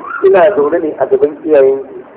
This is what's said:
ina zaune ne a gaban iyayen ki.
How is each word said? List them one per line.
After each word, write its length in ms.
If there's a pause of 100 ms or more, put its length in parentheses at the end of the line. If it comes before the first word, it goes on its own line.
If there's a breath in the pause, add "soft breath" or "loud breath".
(200)
ina 300
zaune 280
ne 160
a 100
gaban 360
iyayen 420
ki. 160 (180)